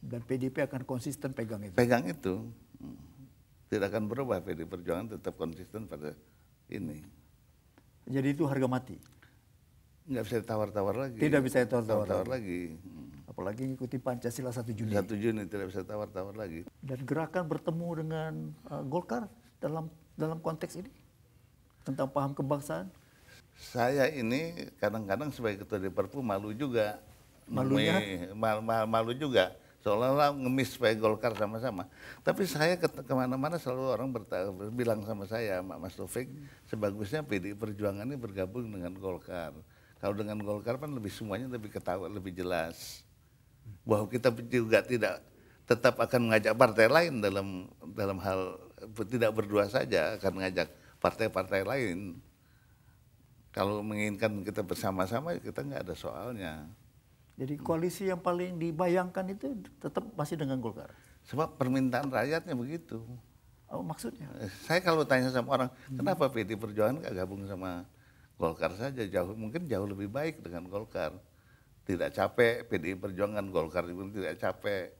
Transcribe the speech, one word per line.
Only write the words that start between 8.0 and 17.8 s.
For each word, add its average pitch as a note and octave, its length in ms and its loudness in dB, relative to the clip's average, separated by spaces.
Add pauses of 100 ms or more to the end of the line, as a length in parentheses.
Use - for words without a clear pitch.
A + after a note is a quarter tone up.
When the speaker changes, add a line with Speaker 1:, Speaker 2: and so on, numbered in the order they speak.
Speaker 1:
Jadi C#3 240 2
itu D3 160 2
harga C3 160 2
mati? B2+ 320 0 (1120)
Speaker 2:
Nggak B2 160 -2
bisa A2 160 0
ditawar-tawar G2+ 560 0
lagi. B2 240 -2
Speaker 1:
Tidak D3 240 6
bisa B2+ 160 4
ditawar-tawar A2 480 4
Speaker 2:
Tawar-tawar G2 320 0
Speaker 1:
lagi. F2 400 -4
Speaker 2:
lagi. F#2+ 80 -16
Hmm. D#2+ 400 -16
Speaker 1:
Apalagi A2 400 -4
ngikuti B2+ 320 -4
Pancasila B2 480 -2
satu A#2+ 240 -4
Juni. G#2+ 240 0
Speaker 2:
Satu G2+ 160 2
Juni G#2+ 320 2
tidak F#2 240 -4
bisa F#2 160 -4
tawar-tawar G2+ 480 -6
lagi. F2+ 320 -8 (160)
Speaker 1:
Dan C3+ 240 -6
gerakan D#3 400 -2
bertemu E3 440 -2 (120)